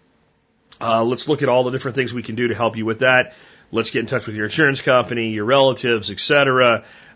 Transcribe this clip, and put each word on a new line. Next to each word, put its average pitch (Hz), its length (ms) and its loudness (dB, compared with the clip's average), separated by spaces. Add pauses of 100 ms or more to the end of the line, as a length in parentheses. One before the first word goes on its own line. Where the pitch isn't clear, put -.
(800)
Uh, 113 240 0
let's 120 240 -2
look 143 140 0
at 131 80 2
all 127 140 4
the 123 60 -4
different 127 260 -6
things 123 180 -2
we 123 80 -8
can 110 120 -10
do 120 140 0
to 113 60 -4
help 113 240 -8
you 110 80 -6
with 110 140 -4
that. 127 340 2 (360)
Let's 113 200 -4
get 120 100 -4
in 113 60 -4
touch 120 200 -6
with 107 100 -10
your 107 100 -4
insurance 139 340 0
company, 117 520 0
your 107 120 -4
relatives, 120 640 2
et 95 80 -10
cetera, 127 640 4 (320)